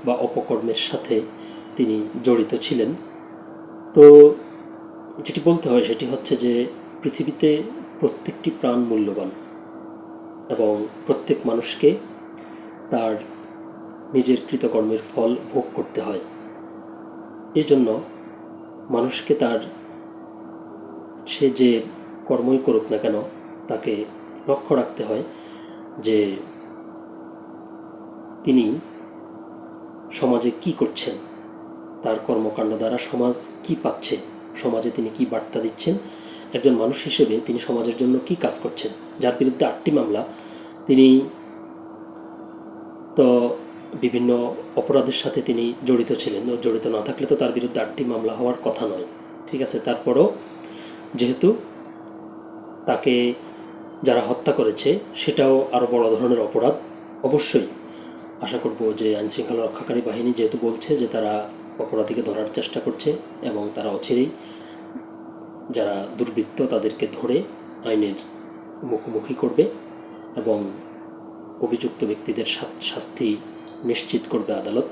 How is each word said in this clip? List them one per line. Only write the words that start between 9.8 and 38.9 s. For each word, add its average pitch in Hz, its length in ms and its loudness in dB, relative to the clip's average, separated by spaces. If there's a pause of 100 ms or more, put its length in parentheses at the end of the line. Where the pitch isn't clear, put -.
এবং 107 380 2 (200)
প্রত্যেক - 380 0
মানুষকে - 520 4 (920)
তার 113 260 0 (1000)
নিজের 127 220 6 (120)
কৃতকর্মের 110 500 0 (160)
ফল 120 220 2 (160)
ভোগ 127 120 0 (100)
করতে - 260 -4
হয়। 95 200 -4 (1300)
এজন্য 135 460 4 (880)
মানুষকে 127 440 2
তার, 117 240 2 (1700)
সে 139 240 4
যে 120 320 4 (440)
কর্মই 127 320 2
করুক 113 340 2
না 135 60 0
কেন, 110 160 0 (540)
তাকে 107 360 -4 (440)
লক্ষ্য 135 260 2
রাখতে 120 300 0
হয় 110 180 -2 (800)
যে 104 340 4 (2000)
তিনি 127 340 4 (1300)
সমাজে 120 380 2 (100)
কী 170 120 -2
করছেন, - 420 0 (880)
তার 110 140 0 (100)
কর্মকাণ্ড 110 500 0
দ্বারা 113 220 0
সমাজ 123 500 0 (160)
কী 165 180 -2
পাচ্ছে, - 340 0 (460)
সমাজে 117 280 0
তিনি 110 280 -4
কী 131 120 2
বার্তা 117 300 -4
দিচ্ছেন, - 340 0 (580)
একজন 127 220 6
মানুষ 117 300 2
হিসেবে 117 420 4
তিনি 120 120 0
সমাজের 117 400 -2
জন্য 127 280 4
কী 180 80 0
কাজ - 260 2
করছেন। - 320 -4 (280)